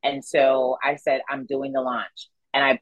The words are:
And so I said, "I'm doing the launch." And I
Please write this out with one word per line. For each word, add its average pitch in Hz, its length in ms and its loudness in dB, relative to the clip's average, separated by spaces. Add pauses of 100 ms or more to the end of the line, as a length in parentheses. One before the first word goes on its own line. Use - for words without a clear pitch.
And 190 220 -6
so 131 580 2
I 143 140 4
said, 135 320 0
"I'm 135 160 -8
doing 135 260 -6
the 135 100 -2
launch." 117 460 -6 (260)
And 139 80 2
I 135 200 4